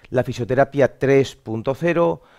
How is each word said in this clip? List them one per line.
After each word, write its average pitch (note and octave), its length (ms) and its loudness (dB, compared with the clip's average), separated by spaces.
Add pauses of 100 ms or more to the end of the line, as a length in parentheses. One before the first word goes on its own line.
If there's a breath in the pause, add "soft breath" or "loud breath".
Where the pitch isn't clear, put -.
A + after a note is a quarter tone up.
(100)
la B2+ 140 -2
fisioterapia C3 760 0
tres C#3 380 2
punto A2+ 400 -6
cero, E3+ 460 0 (160 soft breath)